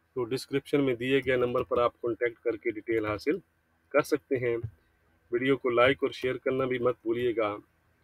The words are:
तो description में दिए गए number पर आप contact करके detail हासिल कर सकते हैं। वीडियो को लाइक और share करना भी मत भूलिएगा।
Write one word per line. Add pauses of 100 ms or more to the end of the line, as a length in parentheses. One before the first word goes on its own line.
(140)
तो
description
में
दिए
गए
number
पर
आप
contact
करके
detail
हासिल (500)
कर
सकते
हैं। (760)
वीडियो
को
लाइक
और
share
करना
भी
मत (120)
भूलिएगा। (560)